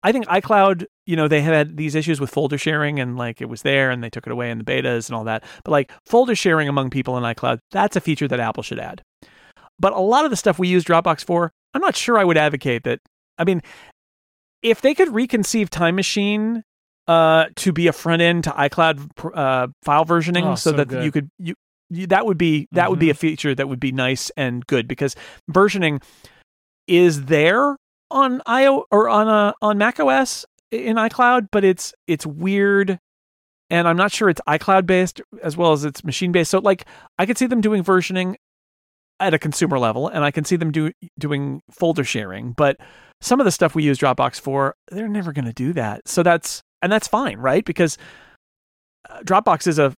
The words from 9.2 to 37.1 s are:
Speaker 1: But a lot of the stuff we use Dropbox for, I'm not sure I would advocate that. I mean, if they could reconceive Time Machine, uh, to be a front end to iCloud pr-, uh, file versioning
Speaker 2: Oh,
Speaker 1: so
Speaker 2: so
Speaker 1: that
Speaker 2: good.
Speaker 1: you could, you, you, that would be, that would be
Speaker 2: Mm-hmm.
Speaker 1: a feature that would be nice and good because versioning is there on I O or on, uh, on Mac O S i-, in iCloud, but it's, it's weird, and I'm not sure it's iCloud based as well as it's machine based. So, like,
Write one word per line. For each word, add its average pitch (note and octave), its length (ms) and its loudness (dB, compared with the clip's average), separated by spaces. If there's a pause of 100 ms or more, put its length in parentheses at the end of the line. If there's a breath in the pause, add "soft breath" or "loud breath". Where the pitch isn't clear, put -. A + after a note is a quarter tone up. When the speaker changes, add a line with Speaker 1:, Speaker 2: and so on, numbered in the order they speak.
Speaker 1:
But G3 140 2
a G3 60 -4
lot A#3+ 260 2
of C#4+ 60 0
the G3+ 60 -4
stuff G3 200 0
we F#3 100 -2
use F3+ 160 2
Dropbox E3+ 400 0
for, E3+ 280 -2 (240)
I'm C#4 60 -2
not F#4+ 140 0
sure A#3+ 220 0
I G3+ 60 4
would E3+ 140 4
advocate D3 480 0
that. A#2+ 140 -2 (380)
I E3+ 60 -2
mean, F3+ 180 0 (1000 loud breath)
if A3+ 180 2
they C#4 140 2
could F4+ 140 4
reconceive A3 600 -2
Time E3+ 260 0
Machine, G#3+ 680 -2 (440)
uh, D#3+ 380 4 (120)
to F#3+ 160 0
be E3+ 140 2
a D3+ 60 2
front E3 300 0
end E3+ 220 2
to D#3+ 60 -4
iCloud D3 640 -2
pr-, E3 200 -12
uh, C3 320 0 (160)
file D#3 220 2
versioning E3+ 460 0
Speaker 2:
Oh, F3 40 -2
Speaker 1:
so E3 160 0
Speaker 2:
so D3 60 0
Speaker 1:
that C#3+ 100 0
Speaker 2:
good. B2+ 160 -6
Speaker 1:
you D3 80 -2
could, C#3+ 260 -4
you, E3+ 160 -10 (360)
you, F3+ 180 -8
that F#3+ 180 2
would G3 140 0
be, D#3+ 320 2
that F3 180 2
would F3+ 100 0
be D#3+ 80 4
Speaker 2:
Mm-hmm. D3+ 40 4
Speaker 1:
a C#3 40 2
feature D3+ 400 -2
that C#3 120 -4
would C3 120 -8
be C3+ 120 -2
nice C3 460 -2
and B2 280 -4
good B2 220 0
because C3 280 -4 (360 loud breath)
versioning F3+ 500 2 (840 soft breath)
is E3+ 380 4
there F3+ 500 2 (360)
on C4+ 340 0
I C4 220 2
O C#4 240 2
or G#3+ 180 4
on, G#3+ 180 2
uh, G#3 340 2
on G#3 160 0
Mac G#3+ 220 0
O D4 100 4
S C4 360 0 (260)
i-, A3+ 40 -8
in A3+ 220 -2
iCloud, A#3+ 540 2
but G3+ 120 2
it's, F#3 300 2 (140)
it's D#3+ 180 -2
weird, G3 720 0 (720)
and E3+ 180 2
I'm E3+ 100 2
not G3 140 2
sure G#3 180 2
it's E3 180 0
iCloud F3+ 380 2
based F#3 360 0 (200)
as D#3+ 160 -6
well F3 140 4
as D3 140 2
it's C#3+ 180 -8
machine F3 280 -4
based. F3 200 2
So, F#3+ 80 2
like, F#3+ 260 0 (320 loud breath)